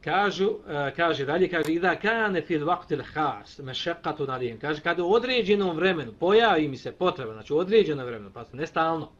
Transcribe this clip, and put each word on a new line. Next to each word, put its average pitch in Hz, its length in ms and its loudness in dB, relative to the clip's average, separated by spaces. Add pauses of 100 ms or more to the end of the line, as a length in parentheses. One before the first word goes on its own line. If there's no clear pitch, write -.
Kažu, 185 460 0 (180)
e, 143 280 -2
kaže 151 300 0
dalje, 170 220 2
kaže, 160 240 0
„Ida 170 240 2
kane 208 460 0
fil 151 240 -2
vaktil 160 360 -2 (120)
has, 135 440 -4
mešekatu 143 680 -6
nalihim.” 123 320 -4
Kaže, 147 220 -4
kada 175 240 -2
u 175 80 2
određenom 208 640 2
vremenu 160 360 0
pojavi 180 560 4
mi 135 80 -6
se 120 160 -10
potreba, 139 400 -2
znači 107 200 -8
u 147 60 4
određenom 170 480 2
vremenu, 107 280 -10
pa 117 180 -12
ne 139 140 -8
stalno 160 540 -2